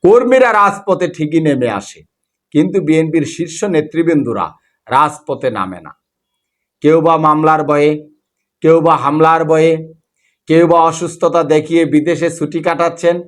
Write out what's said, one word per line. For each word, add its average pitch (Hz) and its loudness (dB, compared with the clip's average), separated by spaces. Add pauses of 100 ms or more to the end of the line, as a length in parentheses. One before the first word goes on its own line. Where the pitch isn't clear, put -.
কর্মীরা 247 4
রাজপথে 196 0
ঠিকই 160 -4
নেমে 131 -2
আসে, 98 -10 (540)
কিন্তু 160 0
বিএনপির 160 0
শীর্ষ - -10
নেতৃবৃন্দরা 151 -2 (400)
রাজপথে 143 -2
নামে 95 -8
না। 73 -20 (920)
কেউ 156 4
বা 165 2
মামলার 156 0
ভয়ে, 147 0 (720)
কেউ 160 4
বা 160 2
হামলার 156 2
ভয়ে, 160 2 (760)
কেউ 160 4
বা 170 4
অসুস্থতা 165 -2
দেখিয়ে 156 0
বিদেশে 156 0
ছুটি 160 -8
কাটাচ্ছেন 170 -2 (120)